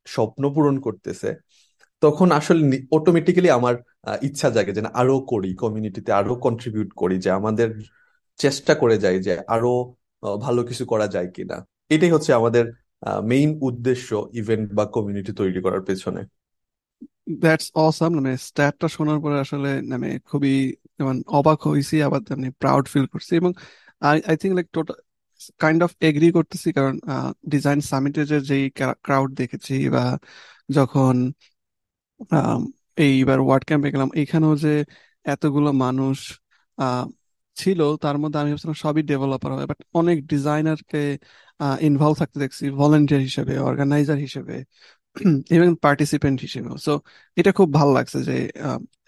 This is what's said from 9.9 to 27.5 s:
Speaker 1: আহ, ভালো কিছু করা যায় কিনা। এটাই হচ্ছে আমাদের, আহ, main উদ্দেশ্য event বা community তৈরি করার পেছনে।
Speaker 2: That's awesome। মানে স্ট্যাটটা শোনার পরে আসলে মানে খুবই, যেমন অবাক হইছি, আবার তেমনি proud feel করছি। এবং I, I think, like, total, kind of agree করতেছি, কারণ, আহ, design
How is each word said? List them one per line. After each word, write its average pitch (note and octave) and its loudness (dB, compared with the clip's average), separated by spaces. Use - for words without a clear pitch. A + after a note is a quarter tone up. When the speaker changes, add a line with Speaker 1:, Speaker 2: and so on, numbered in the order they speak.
Speaker 1:
আহ, G#2 -6
ভালো B2 -2
কিছু A#2+ -8
করা G#2+ 0
যায় F2+ -6
কিনা। F#2 -12
এটাই D#3 4
হচ্ছে D#3 2
আমাদের, A#2 4
আহ, G2+ -4
main C#3 0
উদ্দেশ্য B2 -2
event G#2+ -4
বা G#2 0
community G2+ -6
তৈরি F#2 -2
করার F#2+ -2
পেছনে। F#2+ -6
Speaker 2:
That's D#3+ 0
awesome। D#3+ 2
মানে C3+ -2
স্ট্যাটটা C#3+ -2
শোনার D3+ -2
পরে C#3+ -2
আসলে C#3 -4
মানে C#3 -6
খুবই, C3+ -2
যেমন C3 -2
অবাক D3+ 4
হইছি, D3 0
আবার C#3+ 0
তেমনি C3 -6
proud C3+ 0
feel C#3 0
করছি। - -6
এবং F3 2
I, D3 2
I D#3+ 0
think, F#3+ -2
like, F3+ -2
total, D#3+ -4
kind D#3+ 4
of F3 2
agree D#3+ 4
করতেছি, E3+ 0
কারণ, C3+ 0
আহ, C3 -4
design C#3+ 2